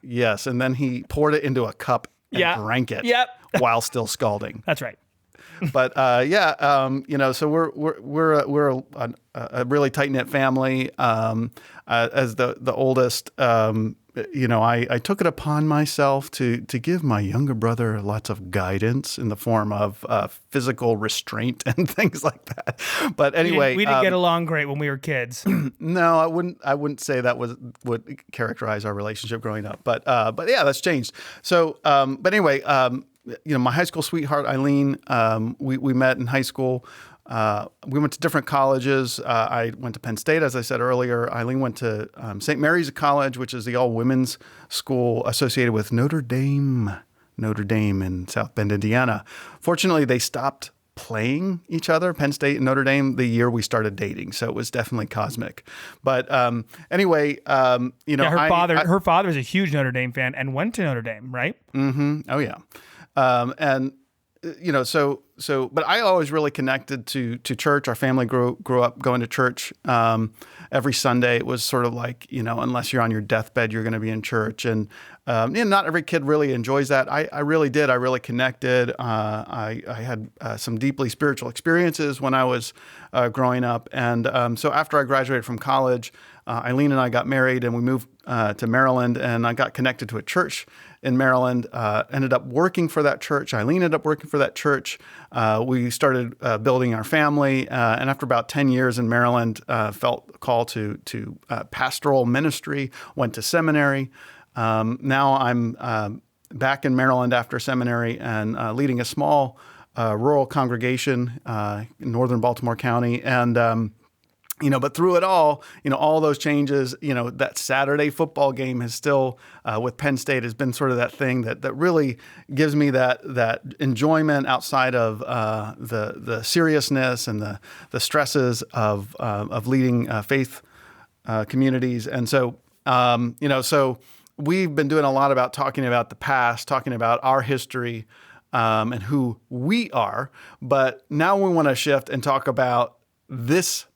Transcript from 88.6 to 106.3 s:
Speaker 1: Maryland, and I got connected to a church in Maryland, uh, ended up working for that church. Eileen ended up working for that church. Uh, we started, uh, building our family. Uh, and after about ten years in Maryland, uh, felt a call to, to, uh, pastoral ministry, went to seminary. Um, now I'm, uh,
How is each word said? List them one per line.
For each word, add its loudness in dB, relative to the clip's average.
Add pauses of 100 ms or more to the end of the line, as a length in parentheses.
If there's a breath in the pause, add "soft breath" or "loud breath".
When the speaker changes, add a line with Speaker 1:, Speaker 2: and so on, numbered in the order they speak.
Speaker 1:
Maryland, 2
and 0
I 0
got -2
connected -2
to -8
a -8
church -4 (360 loud breath)
in 0
Maryland, 2
uh, 0
ended 0
up 0
working 0
for 0
that 0
church. -4
Eileen 2
ended 2
up -2
working -2
for -2
that 2
church. -2 (320 loud breath)
Uh, 2
we 0
started, 0
uh, 0
building 2
our -4
family. 2
Uh, 2
and -2
after -4
about 0
ten 2
years 2
in 0
Maryland, 2
uh, -2
felt -4
a -20
call 0
to, -6
to, -10 (120)
uh, -6
pastoral 0
ministry, -2 (240 loud breath)
went -2
to -10
seminary. 2 (460 loud breath)
Um, 0
now 2
I'm, 0
uh, -4 (440)